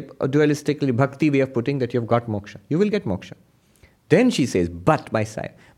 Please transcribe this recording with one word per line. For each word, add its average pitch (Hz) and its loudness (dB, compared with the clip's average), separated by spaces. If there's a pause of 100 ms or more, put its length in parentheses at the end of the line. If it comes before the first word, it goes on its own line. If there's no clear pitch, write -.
(360)
dualistically, 147 2 (100)
bhakti 147 0
way 139 2
of 131 0
putting 139 -2
that 120 -4
you 123 2
have 113 -6
got 117 2
moksha. 104 -6 (120)
You 147 0
will 208 2
get 208 -4
moksha. 92 -6 (760)
Then 233 6
she 151 0
says, 87 0
"But 92 0
my 110 0
si-, - -10 (240)